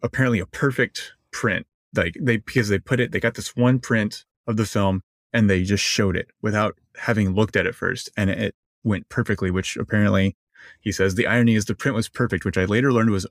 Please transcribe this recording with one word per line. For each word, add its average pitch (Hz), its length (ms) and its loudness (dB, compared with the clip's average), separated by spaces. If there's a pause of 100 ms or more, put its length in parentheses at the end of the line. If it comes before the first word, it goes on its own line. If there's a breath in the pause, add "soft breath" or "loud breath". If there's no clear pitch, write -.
apparently 123 380 0
a 82 60 -4
perfect - 680 -2 (180)
print. - 340 -2 (300)
Like, 87 240 0
they, 120 180 0
because 110 320 -2
they 98 100 2
put 127 200 -2
it, 120 120 -2
they 104 80 -2
got 117 140 0
this - 220 -12
one 123 240 4
print 110 460 -2 (220)
of 110 100 -2
the 107 80 2
film 98 360 0 (320)
and 110 160 4
they 92 140 4
just 101 200 0
showed 98 320 0
it 87 140 -6 (120)
without 107 360 -2 (200)
having 101 380 0
looked 104 200 0
at 92 100 2
it - 100 -4
first. - 420 -4
And 98 120 2
it - 260 -4 (280)
went 104 260 -2
perfectly, 98 420 -2
which 92 260 -4
apparently, 98 580 2 (460 loud breath)
he 104 100 -4
says, 95 240 0
"The - 120 0
irony 117 280 4
is 104 100 0
the 104 100 -4
print 131 200 -2
was 110 140 -2
perfect, 117 360 -2
which 95 120 -2
I 92 80 2
later 120 260 2
learned 113 200 4
was 98 200 -2